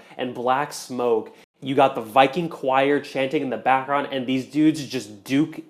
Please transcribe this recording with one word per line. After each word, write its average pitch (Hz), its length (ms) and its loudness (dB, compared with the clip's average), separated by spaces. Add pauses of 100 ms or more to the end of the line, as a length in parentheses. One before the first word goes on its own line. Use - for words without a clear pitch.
(180)
and 127 180 -6
black 127 380 0
smoke. 120 640 -2 (260)
You 135 120 -4
got 135 220 6
the 123 60 -4
Viking 135 480 2
choir 143 500 0
chanting 143 420 -2
in 135 80 -4
the 113 80 -4
background, 131 540 0
and 131 160 -4
these 131 180 -2
dudes 147 400 2
just 107 380 -8
duke, 147 360 0 (100)